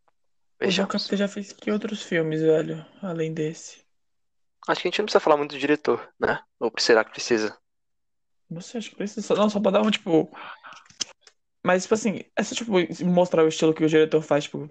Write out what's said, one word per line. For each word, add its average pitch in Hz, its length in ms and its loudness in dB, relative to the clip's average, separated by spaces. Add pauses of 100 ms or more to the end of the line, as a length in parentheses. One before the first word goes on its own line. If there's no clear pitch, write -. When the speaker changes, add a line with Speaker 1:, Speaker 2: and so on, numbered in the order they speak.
(680)
Speaker 1:
John - 0 -
Speaker 2:
Vejamos. 196 260 -2
Speaker 1:
Carpenter 202 260 -4
já 202 100 -2
fez 202 240 -12
que - 180 -8
outros 214 320 -4
filmes, 160 380 -2
velho? 160 440 2 (180)
Além 165 300 -4
desse. 156 480 -8 (880)
Speaker 2:
Acho - 140 -2
que 180 60 -2
a - 20 0
gente - 80 -4
não 214 80 -2
precisa 202 140 4
falar 156 160 6
muito 147 160 -4
do 139 60 -10
diretor, 139 600 0
né? 113 240 -2 (160)
Ou 113 200 -2
será 113 260 4
que - 60 -8
precisa? 107 460 -2 (920)
Speaker 1:
Não 165 120 -12
sei, - 180 -12
acho 214 120 -10
que - 60 -20
precisa. 202 300 -8
Só, 175 80 2
não, 208 140 2
só 208 120 -2
pra 208 100 2
dar 202 120 2
um, 214 80 2
tipo, 165 400 0 (1300)
mas, 185 200 2
tipo 226 100 0
assim, 214 300 -4 (120)
é 220 60 -2
só, 226 120 -6
tipo, 226 180 -6 (320)
mostrar 180 400 4
o 160 40 4
estilo 160 240 2
que 156 120 0
o 156 40 4
diretor 156 340 4
faz, 147 220 0
tipo, 147 260 -12